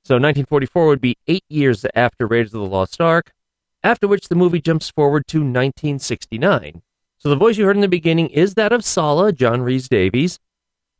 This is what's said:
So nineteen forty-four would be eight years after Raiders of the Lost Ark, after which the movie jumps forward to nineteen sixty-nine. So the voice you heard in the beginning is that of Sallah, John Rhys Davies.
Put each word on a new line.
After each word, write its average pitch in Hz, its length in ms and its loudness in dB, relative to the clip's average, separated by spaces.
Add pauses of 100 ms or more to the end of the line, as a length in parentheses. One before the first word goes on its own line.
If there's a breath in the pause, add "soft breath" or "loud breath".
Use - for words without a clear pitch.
So 127 140 2
nineteen 143 280 0
forty-four 151 400 0
would 143 140 2
be 123 160 0 (100)
eight 185 220 -2
years 135 460 0
after 120 320 0
Raiders 113 280 -2
of 110 60 -8
the 101 60 -6
Lost 95 340 -4
Ark, 165 320 0 (500)
after 208 260 0
which 202 200 0
the 170 60 -2
movie 175 260 2
jumps 160 300 -2
forward 147 380 0
to 156 160 -2
nineteen 135 540 -2
sixty-nine. 113 840 -4 (360)
So - 120 -4
the 143 60 2
voice 208 200 2
you 214 80 0
heard 202 120 2
in 202 60 2
the 202 60 2
beginning 165 400 0
is 180 260 0
that 214 180 0
of 240 120 0
Sallah, 170 480 0
John 123 300 0
Rhys 127 260 -4
Davies. 113 500 0 (600)